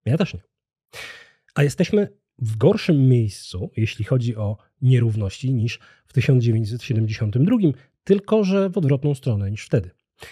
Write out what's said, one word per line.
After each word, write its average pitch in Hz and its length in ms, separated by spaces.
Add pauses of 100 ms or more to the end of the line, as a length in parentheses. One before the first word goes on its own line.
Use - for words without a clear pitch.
Ja 127 120
też - 160
nie. 87 80 (1120)
A 147 80
jesteśmy 185 460 (300)
w 110 180
gorszym 147 500
miejscu, 110 680
jeśli 104 280
chodzi 120 300
o 104 220 (240)
nierówności, 117 720
niż 113 260 (260)
w - 80
tysiąc 127 300
dziewięćset 113 400
siedemdziesiątym 110 600
drugim, 202 280 (300)
tylko 208 400
że 196 260
w 180 80
odwrotną 143 380
stronę 101 360
niż 110 140
wtedy. 92 240 (420)